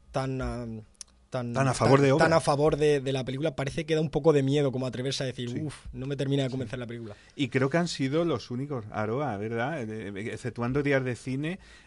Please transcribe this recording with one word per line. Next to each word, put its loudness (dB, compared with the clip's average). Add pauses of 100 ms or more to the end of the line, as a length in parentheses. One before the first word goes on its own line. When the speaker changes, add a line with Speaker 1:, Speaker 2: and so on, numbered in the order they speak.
(120)
Speaker 1:
tan, -4
ah, -4 (640)
tan, -4
Speaker 2:
Tan 2
a 2
favor 8
Speaker 1:
tan, 6
Speaker 2:
de 6
obra. 6
Speaker 1:
tan 4
a 6
favor 4
de, 4
de -2
la -2
película, -4
parece -4
que 0
da 2
un 0
poco 4
de 6
miedo 4
como -4
atreverse -4
a -2
decir, -6
Speaker 2:
Sí. -4
Speaker 1:
"Uf, -8
no -8
me -4
termina 0
de -2
Speaker 2:
Sí. -4
Speaker 1:
convencer -6
la -8
película". -12 (200)
Speaker 2:
Y -2
creo 2
que 2
han 2
sido 0
los -2
únicos, -6
Aroa, -2
¿verdad? -4
Eh, -8
eh, -6
exceptuando -4
Días 2
de -2
Cine, -6 (280)